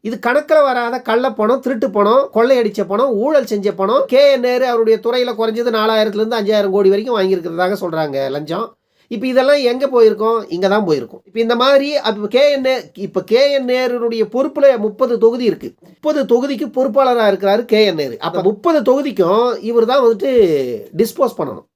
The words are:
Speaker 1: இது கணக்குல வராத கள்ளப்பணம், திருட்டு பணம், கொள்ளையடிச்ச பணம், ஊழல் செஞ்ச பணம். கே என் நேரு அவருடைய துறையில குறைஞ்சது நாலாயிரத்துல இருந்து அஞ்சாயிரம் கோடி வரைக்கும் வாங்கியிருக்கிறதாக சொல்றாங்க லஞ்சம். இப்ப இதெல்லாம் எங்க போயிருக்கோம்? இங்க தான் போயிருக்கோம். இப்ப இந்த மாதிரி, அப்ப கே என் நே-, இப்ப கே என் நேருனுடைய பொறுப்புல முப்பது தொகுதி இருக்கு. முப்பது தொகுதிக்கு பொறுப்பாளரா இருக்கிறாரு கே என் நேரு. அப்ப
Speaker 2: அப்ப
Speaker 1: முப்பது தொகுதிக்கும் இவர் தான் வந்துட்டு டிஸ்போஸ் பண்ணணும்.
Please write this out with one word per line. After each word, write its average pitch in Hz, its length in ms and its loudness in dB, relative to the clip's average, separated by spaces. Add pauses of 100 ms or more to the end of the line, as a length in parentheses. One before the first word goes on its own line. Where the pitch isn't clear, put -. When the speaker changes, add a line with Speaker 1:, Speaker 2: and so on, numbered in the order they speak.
Speaker 1:
இது 226 160 -8
கணக்குல 294 440 0
வராத 240 420 -2
கள்ளப்பணம், 233 580 0
திருட்டு 247 260 -2
பணம், 208 320 2 (120)
கொள்ளையடிச்ச 226 520 0
பணம், 226 300 -2
ஊழல் 269 360 0
செஞ்ச 202 220 -4
பணம். 208 340 0
கே 262 240 4
என் 254 160 0
நேரு 247 200 0
அவருடைய 226 320 2
துறையில 247 340 -2
குறைஞ்சது 226 380 -2
நாலாயிரத்துல 214 520 0
இருந்து 226 180 -4
அஞ்சாயிரம் 202 360 0
கோடி 190 160 4
வரைக்கும் 220 260 -2
வாங்கியிருக்கிறதாக 180 600 -2
சொல்றாங்க 151 500 -4
லஞ்சம். 151 380 -6 (440)
இப்ப 233 160 -8
இதெல்லாம் 269 380 2
எங்க 254 220 0
போயிருக்கோம்? 226 500 2 (120)
இங்க 180 180 -2
தான் 202 200 0
போயிருக்கோம். 139 380 -4
இப்ப - 140 -8
இந்த 233 160 0
மாதிரி, 277 340 2 (100)
அப்ப 208 280 -4
கே 240 220 2
என் 269 160 -2
நே-, 262 180 -2 (160)
இப்ப 190 240 -6
கே 220 180 2 (100)
என் 269 160 -2
நேருனுடைய 240 600 -2
பொறுப்புல 277 360 0 (140)
முப்பது 220 380 -2
தொகுதி 233 280 2
இருக்கு. - 240 -2 (140)
முப்பது 302 420 -4
தொகுதிக்கு 262 440 -2
பொறுப்பாளரா 254 580 0
இருக்கிறாரு 196 380 0
கே 214 180 2
என் 175 180 0
நேரு. 127 160 -6
அப்ப 156 140 -6
Speaker 2:
அப்ப - 120 -4
Speaker 1:
முப்பது 220 400 0
தொகுதிக்கும் 240 680 2 (140)
இவர் 226 260 2
தான் 269 140 2
வந்துட்டு 233 280 2 (640)
டிஸ்போஸ் - 440 -2
பண்ணணும். 131 380 -8